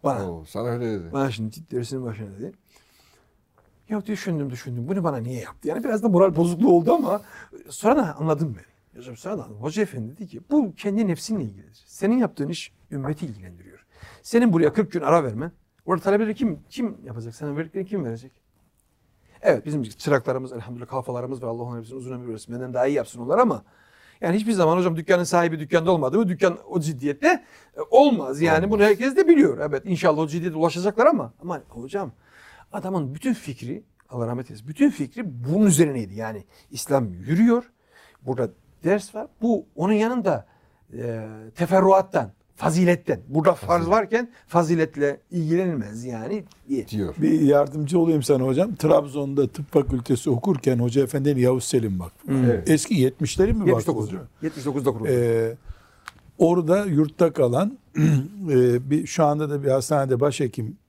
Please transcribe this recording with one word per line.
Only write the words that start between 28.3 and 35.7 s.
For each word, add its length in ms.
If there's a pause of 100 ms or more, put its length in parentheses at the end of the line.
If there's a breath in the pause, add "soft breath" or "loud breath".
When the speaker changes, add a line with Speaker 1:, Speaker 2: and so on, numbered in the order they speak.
Speaker 1:
Yani 240
Speaker 2:
Olmaz. 60
Speaker 1:
bunu 120
herkes 320
de 120
biliyor. 300 (120)
Evet, 160
inşallah 360
o 60
ciddiyete 300
ulaşacaklar 480
ama, 360
ama 280
hocam 420 (600 soft breath)
adamın 420
bütün 180
fikri, 500 (260)
Allah 180
rahmet 240
eylesin, 160
bütün 220
fikri 340 (220)
bunun 200
üzerineydi. 500